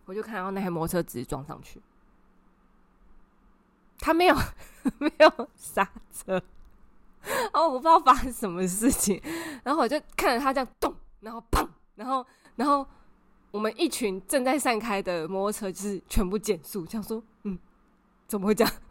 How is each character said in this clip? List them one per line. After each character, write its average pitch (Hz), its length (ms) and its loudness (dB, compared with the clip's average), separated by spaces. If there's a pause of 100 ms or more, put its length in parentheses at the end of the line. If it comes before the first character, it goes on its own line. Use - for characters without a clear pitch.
我 185 100 -14
就 214 80 -6
看 220 140 -10
到 190 160 -6
那 190 80 -4
台 185 100 -2
摩 170 100 -2
托 160 80 -2
车 170 140 0
直 170 160 -8
接 123 60 -8
撞 135 200 -8
上 - 160 -14
去， - 220 -20 (2250)
他 320 160 2
没 349 120 6
有， 349 100 6 (280)
<laughs> - 340 -6
没 294 200 -2
有 302 380 6
刹 - 340 -2 (200)
车， 185 320 -4 (800)
然 508 320 -2
后 320 140 4
我 269 60 0
不 254 60 -2
知 294 60 -2
道 320 140 8
发 - 140 8
生 254 180 -2
什 214 180 -6
么 180 160 -2
事 214 240 2
情， - 300 0 (440)
然 262 100 0
后 311 80 2
我 233 60 2
就 285 120 0 (160)
看 330 180 2
着 233 80 0
他 269 100 2
这 262 80 0
样 254 80 -4 (120)
动， - 140 -2 (260)
然 220 140 -16
后 233 160 -14
砰， - 180 0 (280)
然 214 120 -10
后， 262 160 -2 (320)
然 247 100 0
后 285 200 2 (640)
我 202 80 -6
们 214 200 0
一 349 100 2
群 196 380 -2
正 262 180 2
在 262 140 2
散 240 200 0
开 214 240 -2
的 175 260 -4
摩 190 140 -2
托 208 100 0
车 202 180 -6
就 185 80 -12
是 196 300 -6
全 196 200 2
部 202 100 -2
减 196 260 -2
速， 180 220 -10
想 220 160 -8
说 220 200 -8 (220)
，“嗯， 190 140 -6 (680)
怎 208 140 -4
么 190 60 -2
会 214 80 4
这 226 100 4
样？” - 80 0 (180)